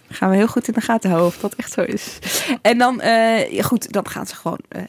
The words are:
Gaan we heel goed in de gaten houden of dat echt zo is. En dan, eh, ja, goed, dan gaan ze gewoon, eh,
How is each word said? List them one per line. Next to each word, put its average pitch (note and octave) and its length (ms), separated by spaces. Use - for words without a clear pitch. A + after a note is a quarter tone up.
Gaan - 200
we F#3+ 60
heel G#3 120
goed - 200
in A3+ 60
de A3 80
gaten A3+ 280
houden F3 220
of - 60
dat - 180
echt - 160
zo - 100
is. - 360
En A#3 160
dan, B3 240
eh, A3+ 520
ja, A3 100
goed, - 300
dan G3+ 160
gaan - 180
ze - 80
gewoon, - 240
eh, - 200